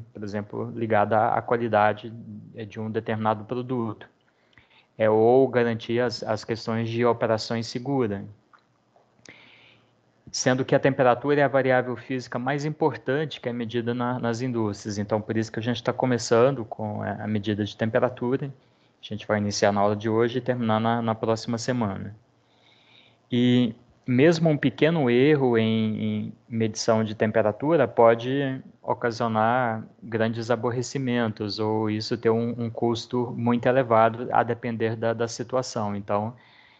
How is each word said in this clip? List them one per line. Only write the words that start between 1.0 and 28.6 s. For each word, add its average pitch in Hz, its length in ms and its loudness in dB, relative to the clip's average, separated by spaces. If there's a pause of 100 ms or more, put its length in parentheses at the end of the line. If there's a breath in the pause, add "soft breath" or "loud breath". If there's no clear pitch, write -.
à, 117 200 2
à 113 40 0
qualidade, 107 680 2 (440)
eh, 113 100 -12
de 107 160 -12
um 110 100 -6
determinado 110 540 -2
produto, 123 640 -6 (880 soft breath)
é, 110 140 2
ou 117 380 6
garantir 117 520 0
as, 120 220 -2
as 110 200 -4
questões 113 460 -4
de 117 160 -2
operações 113 600 0
seguras. 120 560 -4 (2000 loud breath)
Sendo 127 320 0
que - 100 2
a 135 60 4
temperatura 135 640 4
é - 20 6
a 135 40 4
variável 127 460 2
física 123 440 -6
mais 139 260 -4
importante 151 760 -2
que - 100 -8
é 120 40 -4
medida 120 400 -4
na, 123 260 -4
nas 117 220 -2
indústrias. 110 560 -4
Então, 104 240 -2
por 107 160 -6
isso 113 160 -2
que - 60 -8
a 110 40 -4
gente 117 200 -4
tá 123 100 -2
começando 120 720 2
com 107 380 -8
a, 104 220 -6
a - 20 -8
medida 107 400 -2
de - 100 -12
temperatura. 123 720 -2
A - 580 -20
gente 107 220 -10
vai 107 100 0
iniciar 101 360 2
na 101 100 0
aula 104 120 2
de 107 140 -4
hoje 117 300 2
e - 20 -2
terminar 120 400 0
na, 117 220 0
na 113 120 0
próxima 113 440 -2
semana. 107 580 -4 (1120 soft breath)
E 123 440 2 (320)
mesmo 160 440 4
um 147 60 2
pequeno 147 520 2
erro 127 480 4
em, 110 460 0
em 107 300 -4 (160)
medição 110 560 0
de 107 100 -4
temperatura 113 720 2
pode 127 760 2 (220)